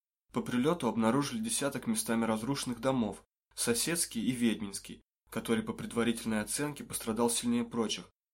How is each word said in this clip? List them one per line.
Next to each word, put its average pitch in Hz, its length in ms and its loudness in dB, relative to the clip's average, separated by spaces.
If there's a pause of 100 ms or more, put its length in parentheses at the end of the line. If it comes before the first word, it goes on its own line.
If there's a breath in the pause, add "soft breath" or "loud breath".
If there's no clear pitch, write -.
(320)
По 120 100 -2
прилету 131 460 2
обнаружили 117 520 2
десяток 127 460 -2
местами 113 400 2
разрушенных 113 540 -2
домов, 117 440 0 (300)
соседский 120 680 0
и 101 80 2
ведьминский, 110 720 0 (300)
который 113 320 0
по 113 100 -4
предварительной 113 720 0
оценке 143 420 -4
пострадал 117 460 0
сильнее 120 340 0
прочих, 117 460 -4 (240)